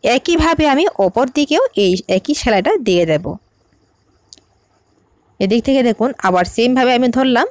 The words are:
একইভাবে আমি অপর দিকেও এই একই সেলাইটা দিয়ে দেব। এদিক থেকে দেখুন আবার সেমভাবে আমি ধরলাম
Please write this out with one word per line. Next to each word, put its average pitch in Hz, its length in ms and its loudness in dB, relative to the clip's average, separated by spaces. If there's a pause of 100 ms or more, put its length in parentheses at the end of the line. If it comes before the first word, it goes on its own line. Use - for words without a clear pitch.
(160)
একইভাবে 320 480 0 (100)
আমি 294 100 2 (220)
অপর 240 200 0 (120)
দিকেও 302 260 0 (200)
এই 185 100 2 (240)
একই 294 240 -4
সেলাইটা 226 300 0 (160)
দিয়ে 175 240 2
দেব। 156 140 -2 (2250)
এদিক 214 280 0
থেকে 269 220 2
দেখুন 226 200 -2 (180)
আবার 180 180 2 (100)
সেমভাবে 247 420 2
আমি 254 100 0 (100)
ধরলাম 262 340 0